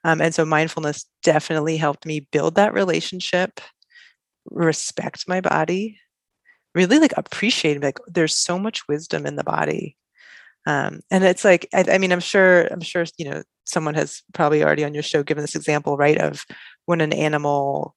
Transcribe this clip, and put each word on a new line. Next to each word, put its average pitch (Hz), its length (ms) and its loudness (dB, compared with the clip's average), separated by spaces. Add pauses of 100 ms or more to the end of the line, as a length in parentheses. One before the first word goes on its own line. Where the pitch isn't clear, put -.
Um, 160 160 2
and 165 140 2
so 160 100 2
mindfulness 156 600 -2 (160)
definitely 156 540 2
helped 151 300 -2
me 151 240 -8
build 156 240 0
that 202 200 4
relationship, 180 840 -2 (920)
respect - 760 -4
my 185 120 -2
body, 185 580 -2 (760)
really, 185 240 4
like, 320 180 4
appreciate, 151 680 -2
like, 139 240 -2
there's 165 280 0
so 180 240 -2
much 214 300 -6
wisdom 147 380 -4
in 147 100 -6
the - 80 -4
body. - 520 -2 (680)
Um, 143 340 -2 (100)
and 190 140 4
it's 185 200 4
like, 175 300 6
I, 190 180 4
I 190 60 4
mean, 185 140 2
I'm 175 80 0
sure, 185 420 4
I'm - 180 -4
sure, 170 240 -4 (140)
you 151 120 -8
know, - 120 -8 (220)
someone 156 300 -4
has 147 280 -4 (100)
probably 151 320 2
already 151 200 2
on 147 100 -6
your 151 80 -6
show 151 200 0
given 147 200 -2
this 147 120 -8
example, 147 420 -2
right, 147 220 4
of - 280 -2 (400)
when 170 140 0
an 156 120 0
animal 147 840 -2